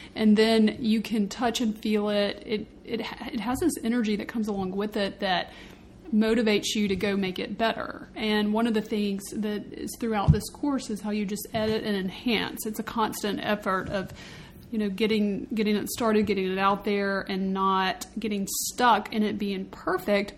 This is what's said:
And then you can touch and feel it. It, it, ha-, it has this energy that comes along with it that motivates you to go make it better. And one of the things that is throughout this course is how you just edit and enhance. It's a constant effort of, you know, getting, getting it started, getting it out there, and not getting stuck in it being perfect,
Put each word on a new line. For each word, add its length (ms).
And 220
then 420
you 220
can 280
touch 320
and 140
feel 340
it. 360
It, 220
it, 180
ha-, 300
it 80
has 200
this 140
energy 320
that 100
comes 220
along 220
with 260
it 240
that 300
motivates 640
you 140
to 60
go 200
make 240
it 180
better. 600
And 340
one 160
of 60
the 80
things 500
that 400
is 260
throughout 360
this 160
course 400
is 100
how 120
you 140
just 280
edit 320
and 100
enhance. 720
It's 140
a 40
constant 580
effort 480
of, 220
you 60
know, 120
getting, 640
getting 240
it 120
started, 360
getting 260
it 80
out 240
there, 380
and 320
not 540
getting 280
stuck 640
in 100
it 160
being 280
perfect, 720